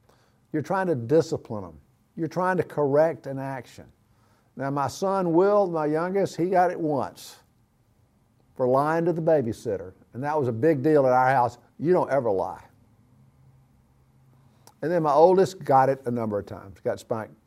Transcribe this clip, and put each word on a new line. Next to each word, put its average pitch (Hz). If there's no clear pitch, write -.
You're 156
trying 185
to 170
discipline 120
them. 80
You're 165
trying 180
to 151
correct 147
an 135
action. 135
Now, 139
my 139
son 190
Will, 202
my 160
youngest, 175
he 165
got 180
it 170
once 135
for 131
lying 151
to 175
the 165
babysitter. 113
And 120
that 147
was 131
a 123
big 135
deal 147
at 127
our 127
house. 123
You 156
don't 165
ever 131
lie. 90
And 147
then 170
my 151
oldest 180
got 135
it 131
a 123
number 110
of 95
times, 95
got -
spanked 110